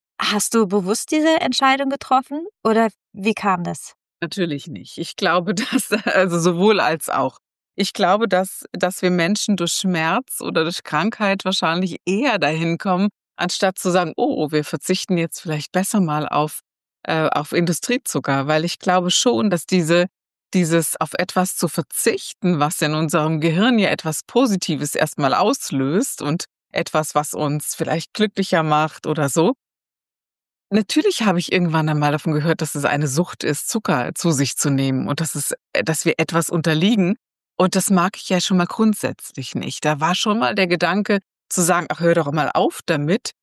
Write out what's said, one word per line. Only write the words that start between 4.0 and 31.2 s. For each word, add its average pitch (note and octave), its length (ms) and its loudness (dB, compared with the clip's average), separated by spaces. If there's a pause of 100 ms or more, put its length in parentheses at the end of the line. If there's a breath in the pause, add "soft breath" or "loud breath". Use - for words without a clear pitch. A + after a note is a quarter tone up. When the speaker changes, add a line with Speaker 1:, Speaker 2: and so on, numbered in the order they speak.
Speaker 2:
Natürlich E3 460 -4
nicht. G#2 300 -14
Ich - 180 -8
glaube, F3 400 0
<laughs> - 0 -
dass, - 380 -2 (120)
also F3+ 340 2
sowohl F3+ 420 4
als D#3 280 -2
auch. - 280 -2 (420)
Ich G3+ 140 -2
glaube, G#3 340 2
dass, F#3 440 -2
dass F#3 320 -4
wir F#3 80 4
Menschen F3+ 440 0
durch E3+ 180 -2
Schmerz F3+ 680 -2
oder E3 220 -2
durch E3+ 200 -6
Krankheit G3 640 -2
wahrscheinlich F3+ 520 0 (100)
eher G#3+ 320 2
dahin D#3+ 400 0
kommen, F#3+ 300 2 (260)
anstatt F#3 420 0
zu F#3 140 -2
sagen, F3 260 2
„Oh, D#3 340 0
wir D3+ 120 2
verzichten - 520 -2
jetzt E3 240 -2
vielleicht D3+ 320 -6
besser G3 300 0
mal D3+ 260 0
auf, D3+ 340 -2 (420)
äh, D#3+ 260 0
auf - 240 -2
Industriezucker.“ D#3+ 920 -2
Weil D#3 180 2
ich - 140 -6
glaube F3+ 320 0
schon, A3+ 400 2
dass F3 160 -2
diese, F3 400 4 (480)
dieses E3+ 440 2
auf D#3+ 200 -4
etwas F#3 360 0
zu - 120 -2
verzichten, - 920 -2
was D3 220 0
in D#3 140 0
unserem D#3 460 0
Gehirn F#3+ 360 2
ja F#3+ 120 4
etwas - 360 -4
Positives F3+ 680 0
erstmal D3 400 0
auslöst F3+ 880 0
und D#3 220 -2 (260)
etwas, - 420 -2
was D3 220 -2
uns D3 400 -2
vielleicht E3 400 -4
glücklicher G3 480 0
macht D3+ 420 0
oder D3 240 0
so. E3+ 240 2 (1200)
Natürlich D4 500 2